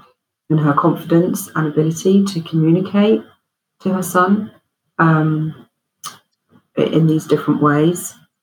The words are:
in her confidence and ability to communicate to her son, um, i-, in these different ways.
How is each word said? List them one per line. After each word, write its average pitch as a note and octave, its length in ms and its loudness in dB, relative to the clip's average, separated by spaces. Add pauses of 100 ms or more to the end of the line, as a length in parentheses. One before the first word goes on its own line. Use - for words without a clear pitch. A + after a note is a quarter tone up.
(500)
in D#3+ 80 2
her D3 160 2
confidence E3+ 800 0
and D#3 120 -2
ability E3 560 0
to E3+ 180 -6
communicate F#3+ 800 0 (600)
to F#3+ 120 -4
her F#3 100 -2
son, G3+ 460 0 (480)
um, D#3 680 0 (1120)
i-, D3 60 0
in D#3+ 240 2
these D#3 200 0
different D3+ 340 0
ways. D3+ 540 0 (280)